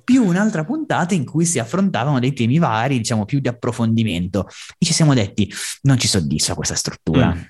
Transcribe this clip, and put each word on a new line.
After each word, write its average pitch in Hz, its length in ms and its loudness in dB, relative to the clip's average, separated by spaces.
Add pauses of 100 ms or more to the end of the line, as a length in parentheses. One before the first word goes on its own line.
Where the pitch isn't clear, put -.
Più 247 220 4
un'altra 175 380 0
puntata 170 500 -2
in 160 100 2
cui 160 220 -2
si 147 140 0
affrontavano 147 580 0
dei 127 160 0
temi 120 240 2
vari, 131 400 2
diciamo, 110 280 0
più 143 140 -2
di 131 80 -2
approfondimento. 113 1000 -2 (320)
E 180 80 2
ci 165 40 0
siamo 151 220 4
detti, 104 380 0 (320)
"Non 139 160 4
ci 107 80 0
soddisfa 85 480 -2
questa - 180 -4
struttura. 82 580 0 (180)